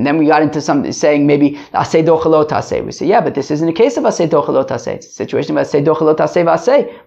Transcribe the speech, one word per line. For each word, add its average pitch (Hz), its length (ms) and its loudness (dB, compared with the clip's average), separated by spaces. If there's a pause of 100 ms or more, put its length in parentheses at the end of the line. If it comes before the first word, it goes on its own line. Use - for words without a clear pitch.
then 147 140 0
we 151 80 2
got 156 160 4
into 147 180 -2
some 143 320 -2
saying 147 320 2
maybe 143 340 2 (140)
asay 156 320 0
dochalot 160 440 2
asay. - 360 -4
We - 60 -10
say, - 160 -6
yeah, 226 120 2
but 156 140 -2
this 139 160 -4
isn't 151 180 -2
a 165 60 -2
case 240 240 2
of - 60 -2
asay 196 260 0
dochalot 139 380 0
asay. 117 260 -6
It's - 140 -12
a - 40 -20
situation 143 460 -4
about 139 80 0
asay 143 180 0
dochalot 156 340 2
asay 165 280 0
v'asay, 170 600 0